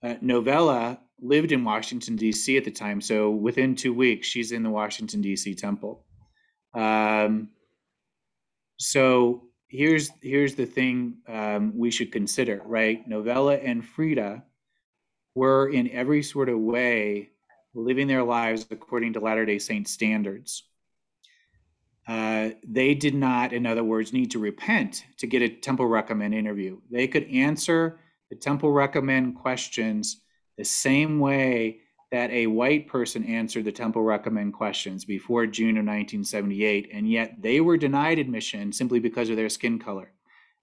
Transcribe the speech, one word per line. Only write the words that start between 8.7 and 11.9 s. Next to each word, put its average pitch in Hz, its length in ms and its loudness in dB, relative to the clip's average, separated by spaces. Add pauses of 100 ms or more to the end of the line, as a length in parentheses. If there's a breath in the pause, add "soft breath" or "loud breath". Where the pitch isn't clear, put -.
so 123 680 4 (240)
here's, 147 420 2 (100)
here's 139 340 2
the 123 100 0
thing, 123 540 -2 (100)
um, 107 480 -2
we 117 140 0